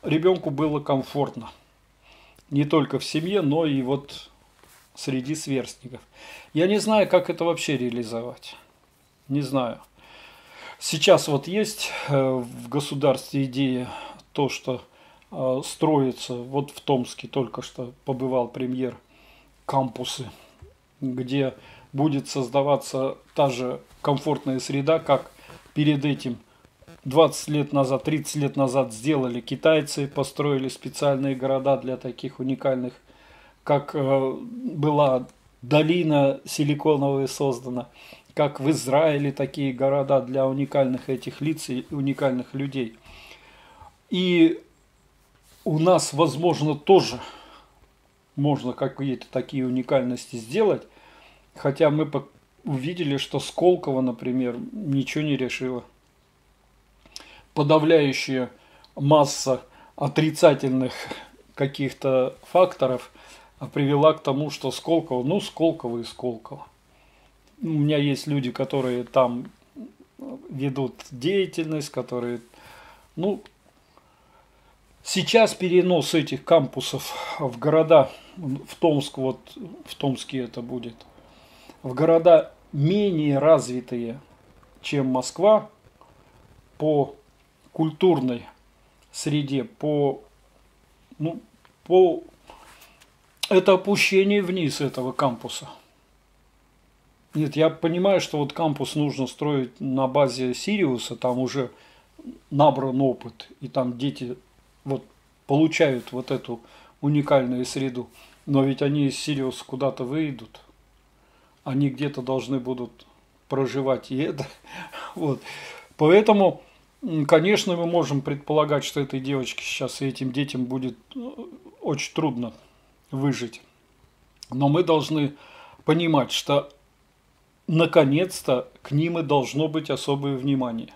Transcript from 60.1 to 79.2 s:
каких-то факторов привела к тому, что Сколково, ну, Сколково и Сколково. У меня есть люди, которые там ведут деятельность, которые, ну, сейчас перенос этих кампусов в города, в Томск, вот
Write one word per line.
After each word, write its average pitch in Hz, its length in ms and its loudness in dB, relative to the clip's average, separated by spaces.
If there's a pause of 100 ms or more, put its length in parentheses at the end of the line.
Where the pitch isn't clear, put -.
каких-то 135 880 -2
факторов 143 680 2 (600)
привела 147 400 4
к 151 100 -4
тому, 143 280 -2
что 135 200 -6
Сколково, 151 540 0
ну, 175 160 0
Сколково 151 600 -2
и 113 40 -8
Сколково. - 600 -10 (960)
У 165 60 -4
меня 151 280 2
есть 143 300 0
люди, 139 240 -2
которые 127 540 -2
там 123 420 2 (1040)
ведут 135 440 -4 (160)
деятельность, 156 800 -2
которые, 120 500 -6 (760)
ну, 185 260 -2 (1600)
сейчас - 520 2
перенос 180 580 2
этих 143 320 -2
кампусов 139 720 0 (240)
в 120 200 -6
города, 151 520 6 (260)
в 143 420 -8
Томск, 156 380 0
вот 131 240 -4 (460)